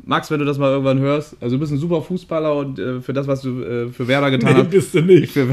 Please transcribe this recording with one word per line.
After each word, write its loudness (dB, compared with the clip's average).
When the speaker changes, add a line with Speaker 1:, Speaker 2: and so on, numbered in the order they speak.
Speaker 1:
Max, -4
wenn -2
du -2
das -2
mal 0
irgendwann 0
hörst, -2
also -2
du -2
bist -4
ein -2
super -2
Fußballer -4
und, -6
äh, -6
für -8
das, -2
was -2
du, -6
äh, -4
für -6
Werder 2
getan 2
Speaker 2:
Nee, 8
Speaker 1:
hast, 2
Speaker 2:
bist 2
du 2
nicht. 6
Speaker 1:
für, 0